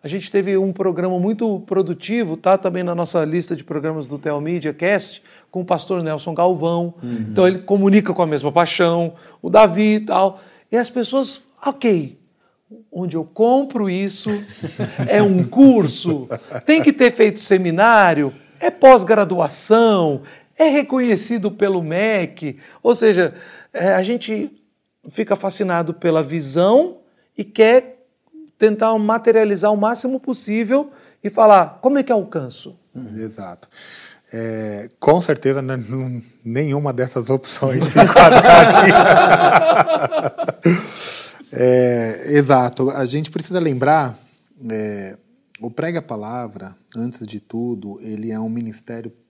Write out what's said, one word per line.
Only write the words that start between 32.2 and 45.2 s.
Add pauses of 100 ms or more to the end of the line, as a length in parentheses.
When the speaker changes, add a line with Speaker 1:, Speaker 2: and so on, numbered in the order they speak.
Speaker 2:
Hum, (100)
exato. (640)
É, (100)
com
certeza,
né, (140)
não, (240)
nenhuma
dessas
opções
se
enquadraria.
<laughs> (920)
É,
exato.
A
gente
precisa
lembrar, (520)
é, (440)